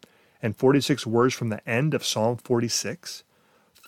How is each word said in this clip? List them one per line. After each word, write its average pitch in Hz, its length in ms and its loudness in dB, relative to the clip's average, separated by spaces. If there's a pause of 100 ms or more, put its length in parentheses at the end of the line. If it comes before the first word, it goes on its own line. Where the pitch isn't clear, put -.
(420)
and 110 140 -4
forty-six 135 500 2
words 117 300 2
from 120 140 -4
the - 200 -8
end 135 240 0
of 123 120 -4
Psalm 117 320 -2
forty-six. - 880 -4 (640)